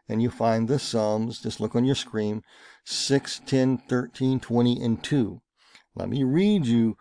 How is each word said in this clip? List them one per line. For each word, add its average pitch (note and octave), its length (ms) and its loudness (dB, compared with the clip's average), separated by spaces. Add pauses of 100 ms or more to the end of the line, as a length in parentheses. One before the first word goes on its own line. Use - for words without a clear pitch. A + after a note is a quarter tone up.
and A2+ 140 0
you A#2+ 80 0
find A2+ 380 0
the C#3 100 2
sums. A2 640 -2
Just - 200 -8
look G#2+ 140 -4
on A#2+ 100 2
your C3+ 100 2
screen, G#2+ 480 -4 (420)
six, - 600 -2
ten, C3 340 2
thirteen, C3 640 -2
twenty, A#2+ 400 0
and A2+ 220 -2
two. A#2 400 -2 (520)
Let F#2+ 140 -8
me C3 140 -2
read F3 440 2
you A2+ 340 4